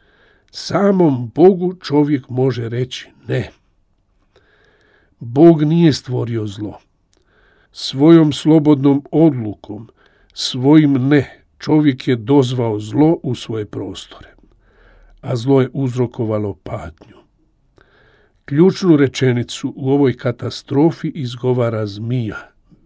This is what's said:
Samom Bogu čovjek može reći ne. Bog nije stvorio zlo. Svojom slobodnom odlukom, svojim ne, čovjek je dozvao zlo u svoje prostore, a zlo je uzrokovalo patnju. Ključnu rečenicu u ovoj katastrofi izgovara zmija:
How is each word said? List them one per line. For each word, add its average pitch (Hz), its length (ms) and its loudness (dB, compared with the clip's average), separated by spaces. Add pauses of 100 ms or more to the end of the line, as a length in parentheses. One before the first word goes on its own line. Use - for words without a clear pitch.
(500)
Samom 170 840 0
Bogu 180 400 4
čovjek 147 540 -2
može 120 400 -2
reći 127 400 -8 (200)
ne. 123 220 -4 (1700)
Bog 151 420 4
nije 160 300 4
stvorio 120 540 -4
zlo. 101 320 -12 (1000)
Svojom 151 540 4
slobodnom 143 800 2
odlukom, 117 800 -2 (440)
svojim 139 600 2
ne, 135 500 0 (160)
čovjek 151 500 0
je 127 80 0
dozvao 123 640 0
zlo 143 420 0
u 123 120 -4
svoje 110 320 -8
prostore, - 680 -14 (840)
a 123 160 -6
zlo 131 240 2
je 123 120 -2
uzrokovalo 117 840 -4
patnju. - 640 -16 (1300)
Ključnu 175 520 2
rečenicu 131 800 -2
u 131 140 -6
ovoj 143 260 2
katastrofi - 920 -4
izgovara 123 800 -4
zmija: 110 640 -8 (340)